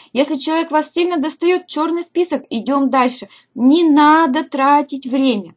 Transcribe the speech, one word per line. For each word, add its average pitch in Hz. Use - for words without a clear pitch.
Если 294
человек 320
вас 302
сильно 349
достаёт, 330
чёрный 330
список, 339
идём 262
дальше. 254
Не 269
надо 302
тратить 285
время, 233